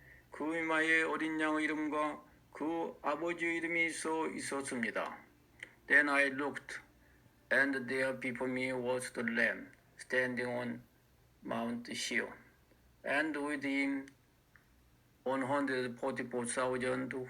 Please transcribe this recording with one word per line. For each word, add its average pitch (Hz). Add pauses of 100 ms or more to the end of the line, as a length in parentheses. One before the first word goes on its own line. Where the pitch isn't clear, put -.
(300)
그 160
이마에 160
어린 156
양의 156
이름과 151 (300)
그 165
아버지의 170
이름이 165
써 160
있었습니다. 123 (680)
Then 143
I 139
looked, 135 (720)
and 135
there 131
before 127
me 127
was 123
the 117
Lamb, 104 (260)
standing 127
on 120 (600)
Mount 120
Sion, - (760)
and 147
with 143
him 139 (1200)
one 135
hundred 131
forty-four 123
thousand 127
who 131